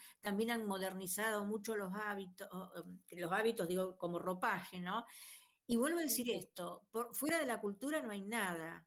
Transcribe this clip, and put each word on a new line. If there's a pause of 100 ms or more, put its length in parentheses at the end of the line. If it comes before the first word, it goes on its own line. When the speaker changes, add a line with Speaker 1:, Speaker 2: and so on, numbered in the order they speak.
(200)
Speaker 1:
también
han
modernizado
mucho
los
hábitos,
o,
em, (220)
los
hábitos,
digo,
como
ropaje,
¿no? (640)
Y
vuelvo
a
decir
Speaker 2:
Ujú.
Speaker 1:
esto,
por,
fuera
de
la
cultura
no
hay
nada,